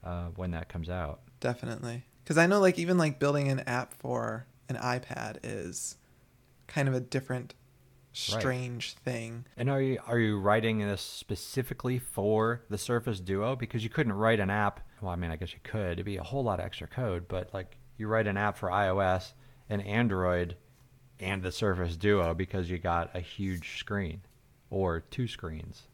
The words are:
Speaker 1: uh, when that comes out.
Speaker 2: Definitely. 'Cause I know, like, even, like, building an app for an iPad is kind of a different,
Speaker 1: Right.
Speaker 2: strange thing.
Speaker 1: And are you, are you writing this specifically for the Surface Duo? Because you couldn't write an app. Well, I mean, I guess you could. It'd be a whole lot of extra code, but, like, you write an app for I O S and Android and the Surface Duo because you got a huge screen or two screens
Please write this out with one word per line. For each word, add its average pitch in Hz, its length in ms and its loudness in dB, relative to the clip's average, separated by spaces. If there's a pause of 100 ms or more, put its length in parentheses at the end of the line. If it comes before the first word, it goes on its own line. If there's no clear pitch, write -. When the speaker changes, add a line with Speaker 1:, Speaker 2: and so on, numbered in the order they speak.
Speaker 1:
uh, 87 320 -6
when 90 160 -4
that 82 180 -4
comes 82 200 -6
out. 85 320 -4 (180)
Speaker 2:
Definitely. 120 640 -4 (220)
'Cause 151 120 2
I 165 100 10
know, 202 120 6
like, 185 200 6
even, 175 180 2
like, 156 220 2
building 143 300 4
an 135 120 0
app 123 340 -4
for 117 500 -4 (240)
an 123 80 -2
iPad 123 640 -4
is - 540 -8 (720)
kind 139 200 0
of 131 60 2
a 127 60 2
different, 127 560 -4 (560)
Speaker 1:
Right. - 300 -4
Speaker 2:
strange 123 540 -2
thing. 117 500 -6 (100)
Speaker 1:
And 123 140 0
are 135 120 2
you, 131 240 2
are 120 140 2
you 107 200 4
writing 107 400 4
this 101 220 0
specifically - 960 -4
for 113 720 2
the 104 80 -4
Surface 117 420 0
Duo? 98 360 0
Because 120 280 -4
you 110 60 -4
couldn't 120 240 2
write 110 260 4
an 95 100 2
app. 101 320 0 (180)
Well, 95 120 -4
I 87 40 -2
mean, 87 160 -2
I 80 40 -2
guess 87 180 -8
you - 100 -18
could. 98 300 -2
It'd 85 120 -4
be 101 120 -4
a - 60 -6
whole 135 200 -2
lot 117 160 0
of 87 60 -4
extra - 220 -10
code, 92 400 -2
but, 92 260 -4
like, 92 240 -8 (200)
you 107 100 -4
write 110 200 4
an 98 100 2
app 104 200 2
for 92 140 -2
I 98 180 4
O 92 100 4
S 92 340 2 (360)
and 104 140 0
Android 92 720 2 (640)
and 95 240 -2
the 90 80 -2
Surface 90 460 0
Duo 92 360 6
because 90 360 -2
you 90 100 -2
got 85 360 0
a 90 40 -2
huge 90 580 -6
screen 95 440 -4 (500)
or 87 300 0
two - 260 -4
screens 80 560 -10 (100)